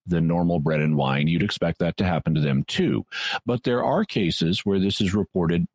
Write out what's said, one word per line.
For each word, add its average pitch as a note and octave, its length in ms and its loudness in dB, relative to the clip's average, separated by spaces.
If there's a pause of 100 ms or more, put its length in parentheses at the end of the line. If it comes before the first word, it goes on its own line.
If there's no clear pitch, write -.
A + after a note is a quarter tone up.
than E2 220 2
normal E2+ 320 2
bread D2+ 220 0
and D2+ 160 2
wine, C#2 300 0
you'd E2+ 160 2
expect E2+ 360 -2
that E2 160 0
to - 80 0
happen E2 320 0
to D#2 60 0
them C2+ 240 0
too. C#3 400 0 (400)
But A#2+ 180 -2
there A#2+ 200 0
are D#3+ 200 0
cases F2 640 -2
where G2 140 2
this G2 200 0
is F#2+ 140 0
reported F2 600 0